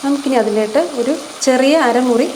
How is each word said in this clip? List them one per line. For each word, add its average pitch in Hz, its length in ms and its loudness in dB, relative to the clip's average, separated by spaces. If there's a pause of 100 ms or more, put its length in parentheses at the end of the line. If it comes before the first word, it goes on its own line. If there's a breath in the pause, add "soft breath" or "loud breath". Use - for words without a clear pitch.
നമുക്കിനി 269 360 0
അതിലേക്ക് 214 400 0 (200)
ഒരു 269 120 0 (320)
ചെറിയ 262 300 4 (140)
അരമുറി 247 440 2